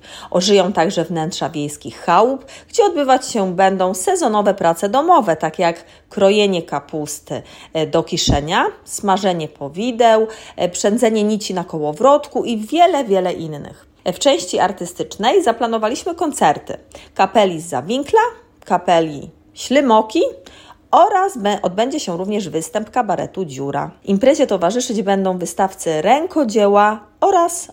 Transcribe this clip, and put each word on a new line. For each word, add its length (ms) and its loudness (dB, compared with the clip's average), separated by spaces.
Ożyją 420 2
także 300 0
wnętrza 460 -4
wiejskich 500 -10
chałup, 460 2
gdzie 160 2
odbywać 420 2
się 280 -2
będą 380 2
sezonowe 600 0
prace 360 0
domowe, 460 4
takie 280 -4
jak 220 -2
krojenie 540 2
kapusty, 800 -8
e, 140 -2
do 160 2
kiszenia, 640 0
smażenie 640 -2
powideł, 800 2
e, 140 -2
przędzenie 540 0
nici 300 -2
na 100 -4
kołowrotku 800 0
i 140 -4
wiele, 460 2
wiele 300 0
innych. 540 -12
W 60 -14
części 400 0
artystycznej 840 0
zaplanowaliśmy 720 -2
koncerty 640 0
kapeli 460 2
z 40 -12
Zawinkla, 540 -2
kapeli 640 0
Ślymoki 680 2
oraz 460 4
be-, 240 -2
odbędzie 380 -2
się 180 -6
również 320 -4
występ 400 -6
kabaretu 560 -4
Dziura. 460 -6
Imprezie 420 2
towarzyszyć 540 -2
będą 360 0
wystawcy 640 -4
rękodzieła 1000 2
oraz 520 2